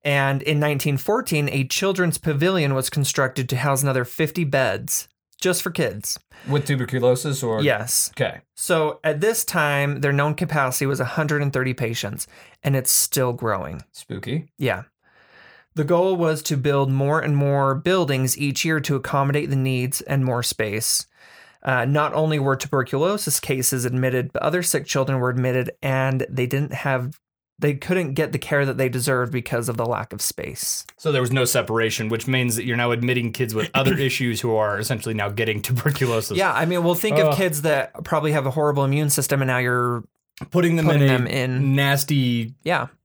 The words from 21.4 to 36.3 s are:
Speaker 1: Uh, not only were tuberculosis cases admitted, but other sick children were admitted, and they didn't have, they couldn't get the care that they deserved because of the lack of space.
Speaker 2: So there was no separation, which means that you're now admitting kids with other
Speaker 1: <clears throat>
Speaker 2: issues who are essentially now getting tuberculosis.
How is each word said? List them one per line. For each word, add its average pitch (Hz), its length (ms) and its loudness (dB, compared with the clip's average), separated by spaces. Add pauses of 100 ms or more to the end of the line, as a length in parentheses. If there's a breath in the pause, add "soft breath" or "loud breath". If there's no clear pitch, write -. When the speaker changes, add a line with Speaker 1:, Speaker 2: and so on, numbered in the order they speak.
Speaker 1:
Uh, 127 200 2
not 147 300 2
only 156 240 2
were 135 160 2
tuberculosis 143 840 0
cases 131 440 0
admitted, 127 480 0
but - 100 -4
other 170 200 0
sick - 240 0
children 135 320 0
were 123 120 0
admitted, 127 420 0 (100)
and 131 460 0
they 127 180 -2
didn't 139 280 -2
have, 131 440 -4 (400)
they 147 160 0
couldn't 175 400 -2
get 151 160 0
the - 80 -2
care 143 260 0
that 135 120 -2
they 131 120 0
deserved 127 440 0
because 120 360 -2
of 113 80 -4
the 113 100 -2
lack 117 260 -4
of 104 100 -8
space. - 600 -6 (120)
Speaker 2:
So 156 140 -2
there 135 120 2
was 120 100 0
no 131 120 2
separation, 113 640 0
which 113 200 -2
means 127 260 2
that 113 120 -4
you're 120 100 0
now 120 160 2
admitting 120 400 0
kids 113 200 -4
with 107 220 -2
other 135 200 2
Speaker 1:
<clears throat> 156 40 0
Speaker 2:
issues 123 440 0
who 113 120 0
are 104 240 0
essentially 110 360 -4
now 104 160 -2
getting 107 300 -2
tuberculosis. 120 800 0